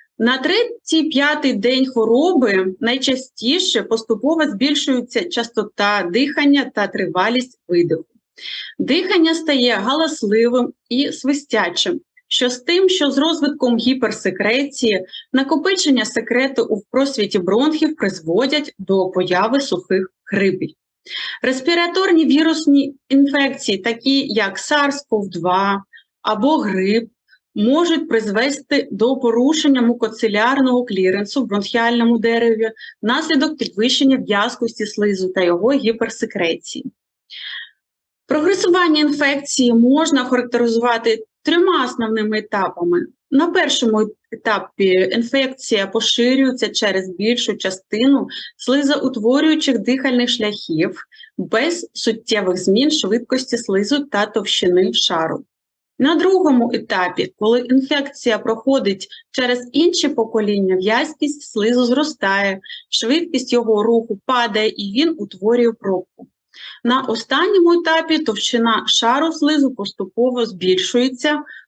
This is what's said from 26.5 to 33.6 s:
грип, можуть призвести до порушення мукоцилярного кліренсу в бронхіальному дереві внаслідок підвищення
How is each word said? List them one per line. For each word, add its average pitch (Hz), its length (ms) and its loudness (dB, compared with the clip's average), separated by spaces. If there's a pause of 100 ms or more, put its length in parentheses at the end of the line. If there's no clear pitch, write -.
грип, 202 520 0 (460)
можуть 302 540 2
призвести 233 840 -2
до 233 260 0
порушення 262 640 2
мукоцилярного 233 1040 2
кліренсу 202 560 0
в 226 40 -2
бронхіальному 233 720 0
дереві 226 540 0 (300)
внаслідок 311 560 0
підвищення 254 600 0